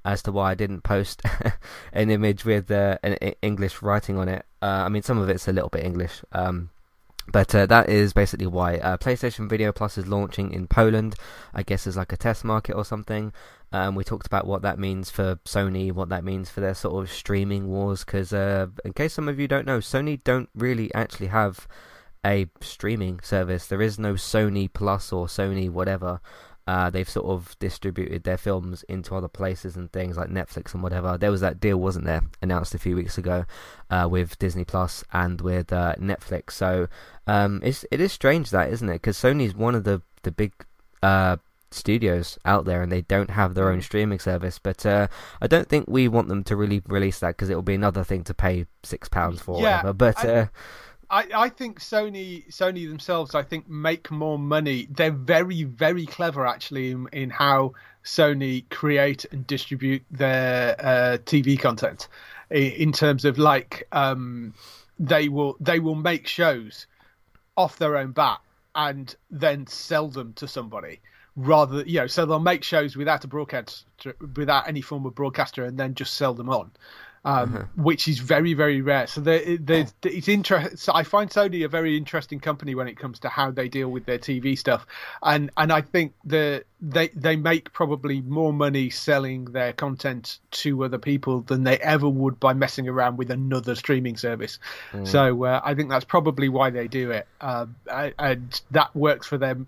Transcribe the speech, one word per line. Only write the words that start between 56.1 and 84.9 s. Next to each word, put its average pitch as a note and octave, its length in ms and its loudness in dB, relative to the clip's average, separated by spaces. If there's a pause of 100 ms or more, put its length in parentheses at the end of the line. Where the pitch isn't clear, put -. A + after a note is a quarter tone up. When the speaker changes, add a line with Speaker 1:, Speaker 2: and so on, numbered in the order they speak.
Speaker 2:
actually, B2+ 460 -4
in, B2+ 200 -8
in C3+ 180 -6
how C3+ 420 4 (320)
Sony C3+ 640 2
create C#3+ 640 2
and C3+ 120 -6
distribute C3+ 640 -4
their, B2+ 680 2
uh, B2 460 4
T D3 180 4
V C3+ 140 4
content, - 500 0 (460)
i-, - 20 0
in D3 380 2
terms C#3+ 320 2
of, C#3 140 4
like, D3 520 2
um, B2 640 -2 (460)
they D3+ 280 4
will, C#3+ 300 0
they E3+ 220 2
will D#3+ 160 0
make D#3+ 320 0
shows B2+ 580 0 (720)
off F#3 220 2
their D3+ 180 2
own C3+ 160 -4
bat C3 260 2 (380)
and C#3 400 -4 (160)
then C#3+ 340 2
sell D#3 400 -2
them B2+ 280 -10
to - 120 -12
somebody, A2 540 -10 (340)
rather, C#3+ 480 4
you E3 160 -2
know, B2+ 80 2
so E3 180 0
they'll D#3 140 2
make D#3 240 2
shows D3 340 0
without D3 280 0
a - 20 -12
broadcaster, C3+ 880 -10 (220)
without C#3+ 320 2
any D3 120 -4
form C#3 260 -8
of A#2 100 -10
broadcaster, C#3 480 -2
and B2 120 -6
then C3+ 200 -4
just - 180 -6
sell C3 200 0
them A#2+ 140 -8
on. A2+ 220 -2 (520)
Um, B2+ 320 0
Speaker 1:
Uh-huh. G2+ 100 -6 (120)
Speaker 2:
which D#3+ 320 2
is C#3+ 100 0
very, D3+ 360 2
very D3 260 4
rare. C3+ 260 2
So - 140 -8
the, E3 420 2
the, D#3+ 200 4
Speaker 1:
Oh. - 260 -6
Speaker 2:
it's F3 180 -4
inter-, G3 480 4
so - 200 0
I E3 80 4
find G3+ 260 2
Sony F3+ 380 2
a - 20 -6
very D#3+ 300 2
interesting D3 420 -6
company D3 340 -4
when B2+ 140 -4
it G#2+ 80 -12
comes B2 220 -10
to C3 100 -6
how C3+ 220 0
they C3 180 -2
deal C3 220 -4
with B2+ 160 -8
their B2 100 0
T B2+ 240 -4
V C3+ 160 0
stuff, - 300 0 (360)